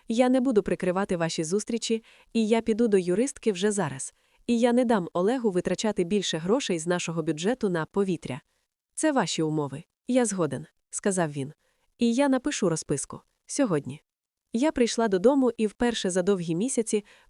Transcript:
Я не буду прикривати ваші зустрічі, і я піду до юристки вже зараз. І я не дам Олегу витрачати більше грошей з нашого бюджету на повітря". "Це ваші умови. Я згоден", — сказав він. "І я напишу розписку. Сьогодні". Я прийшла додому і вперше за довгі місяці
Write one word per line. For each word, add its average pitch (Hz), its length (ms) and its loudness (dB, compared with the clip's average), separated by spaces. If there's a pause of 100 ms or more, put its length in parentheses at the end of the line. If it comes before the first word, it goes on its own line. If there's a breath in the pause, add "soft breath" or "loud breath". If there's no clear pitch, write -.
Я 247 220 2
не 254 120 4
буду 233 220 2
прикривати 185 540 -2
ваші 165 260 -2
зустрічі, 220 600 -4 (300 soft breath)
і 220 140 2
я 226 140 2
піду 226 260 2
до 202 100 4
юристки 190 540 0
вже 196 200 0
зараз. 151 420 -4 (340)
І 233 120 2
я 240 140 4
не 247 120 4
дам 208 280 2
Олегу 226 380 0
витрачати 185 520 -2
більше 175 340 -2
грошей 185 420 0
з 156 80 -6
нашого 170 360 -2
бюджету 165 460 -2
на 160 160 -2
повітря". 175 560 -4 (520)
"Це 311 180 0
ваші 214 300 0
умови. 151 420 -2 (240)
Я 247 180 2
згоден", — 156 400 -2 (240)
сказав 180 420 -2
він. 143 220 -8 (440)
"І 233 160 2
я 277 160 2
напишу 262 400 0
розписку. - 520 -4 (240)
Сьогодні". 185 560 -2 (520)
Я 277 180 2
прийшла 233 360 0
додому 226 500 4
і 214 100 0
вперше 220 420 -2
за 180 120 0
довгі 175 340 0
місяці 214 500 -2 (240 soft breath)